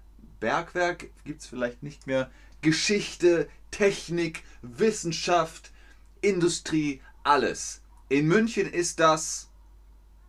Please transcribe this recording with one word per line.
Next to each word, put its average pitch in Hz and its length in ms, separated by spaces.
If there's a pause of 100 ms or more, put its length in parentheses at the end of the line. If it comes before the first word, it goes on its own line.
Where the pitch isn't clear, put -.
(380)
Bergwerk 170 720 (140)
gibt's 147 220
vielleicht 120 360
nicht 147 240
mehr, 131 240 (300)
Geschichte, 170 880 (240)
Technik, 170 720 (180)
Wissenschaft, 165 1120 (480)
Industrie, 165 840 (220)
alles. 131 580 (260)
In 143 200
München 202 440
ist 170 280
das, - 480 (800)